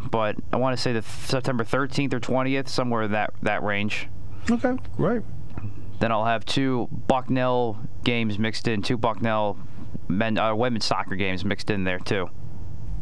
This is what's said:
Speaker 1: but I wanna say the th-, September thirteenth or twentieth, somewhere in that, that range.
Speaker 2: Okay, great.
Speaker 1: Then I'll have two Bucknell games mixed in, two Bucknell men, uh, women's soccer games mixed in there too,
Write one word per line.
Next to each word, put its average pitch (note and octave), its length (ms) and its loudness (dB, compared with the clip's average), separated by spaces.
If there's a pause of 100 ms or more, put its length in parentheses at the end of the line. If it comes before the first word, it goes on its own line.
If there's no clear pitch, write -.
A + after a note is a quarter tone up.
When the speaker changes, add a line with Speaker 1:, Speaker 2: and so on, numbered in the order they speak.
(120)
Speaker 1:
but G#2+ 240 0 (160)
I A2 60 0
wanna B2+ 180 0
say B2+ 160 -2
the A2+ 100 0
th-, - 280 -4
September B2+ 340 0
thirteenth C3+ 500 0
or B2+ 60 0
twentieth, C3 480 0
somewhere A#2+ 360 0
in G#2 80 0
that, G#2 220 0 (100)
that G2+ 200 0
range. G2+ 460 0 (400)
Speaker 2:
Okay, B3 260 0 (220)
great. G3+ 240 0 (800)
Speaker 1:
Then A2+ 120 2
I'll A2 140 2
have A2+ 200 0
two C3 440 0 (180)
Bucknell B2+ 720 2 (240)
games A2+ 340 2
mixed A2 300 2
in, A2 140 2
two A#2+ 160 0
Bucknell G#2+ 600 2 (520)
men, G#2+ 280 2
uh, A2 180 2
women's A#2 280 2
soccer G2 320 0
games F#2 300 0
mixed G2+ 240 0
in G2+ 160 2
there F2+ 140 0
too, F#2 300 0 (720)